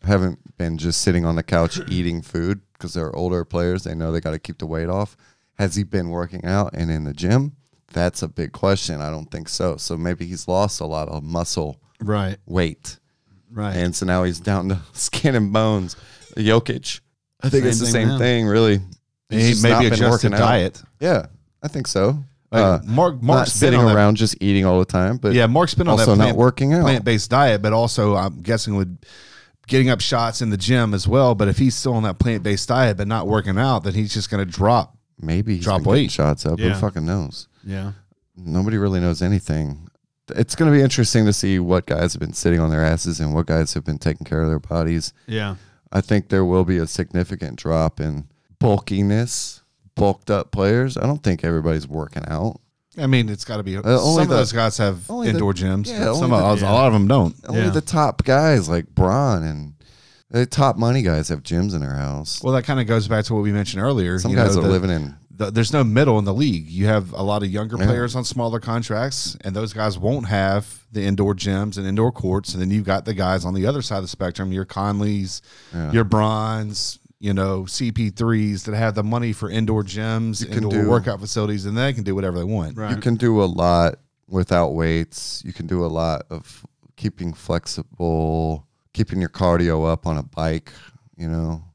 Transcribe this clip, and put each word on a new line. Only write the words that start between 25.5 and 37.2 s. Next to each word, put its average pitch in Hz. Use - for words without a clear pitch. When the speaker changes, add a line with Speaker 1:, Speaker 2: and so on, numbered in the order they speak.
Speaker 3:
been 175
on 110
that 110
Speaker 1:
also 107
not 104
Speaker 3:
plant-, 120
Speaker 1:
working 131
out. 170
Speaker 3:
plant-based 117
diet, 123
but 107
also, 110
I'm 92
guessing, 107
with 90
getting 131
up 123
shots 117
in 117
the 104
gym 110
as 95
well. 123
But 101
if 95
he's 131
still 127
on 110
that 98
plant-based 104
diet 120
but 101
not 104
working 101
out, 120
then 98
he's 107
just 107
gonna 98
drop. 98
Speaker 1:
Maybe 95
he's 85
Speaker 3:
Drop 95
Speaker 1:
been 76
getting 123
Speaker 3:
weight. -
Speaker 1:
shots 76
up. 80
Speaker 2:
Yeah. 110
Speaker 1:
Who 98
fucking 92
knows? 85